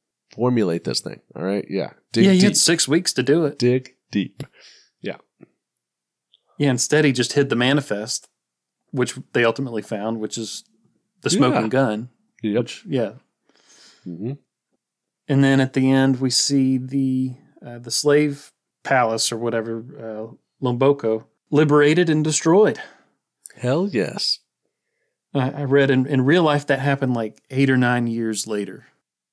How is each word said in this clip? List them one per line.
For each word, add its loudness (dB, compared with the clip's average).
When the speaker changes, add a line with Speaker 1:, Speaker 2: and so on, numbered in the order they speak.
Speaker 1:
formulate 0
this -4
thing, -14
all -10
right? -4
Yeah. -4
Dig 4
Speaker 2:
Yeah, 6
he 6
Speaker 1:
deep. 6
Speaker 2:
had -2
six 2
weeks 0
to -2
do 2
it. -4
Speaker 1:
Dig 0
deep. -4
Yeah. -10
Speaker 2:
Yeah, 2
instead 2
he 4
just -2
hid 2
the -2
manifest, -2
which -2
they 2
ultimately -2
found, -6
which -8
is -10
the -2
smoking 2
Speaker 1:
Yeah. -2
Speaker 2:
gun. -2
Speaker 1:
Yep. -2
Speaker 2:
Which, -8
yeah. -4
Speaker 1:
Mm-hmm. -10
Speaker 2:
And 4
then 4
at 0
the 2
end, 2
we -2
see 0
the, -2
uh, -14
the -12
slave 0
palace 0
or -6
whatever, -4
uh, -12
Lomboko, 0
liberated 4
and 2
destroyed. 2
Speaker 1:
Hell -2
yes. -4
Speaker 2:
I, -2
I -8
read 4
in, 2
in 2
real 4
life 2
that 0
happened, -2
like, -8
eight 2
or 4
nine 2
years -4
later. -8